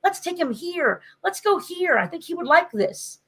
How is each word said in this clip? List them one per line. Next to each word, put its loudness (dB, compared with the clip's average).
Let's 0
take -6
him 0
here. -2
Let's -2
go 4
here. 0
I 0
think -10
he -10
would -6
like 6
this. -4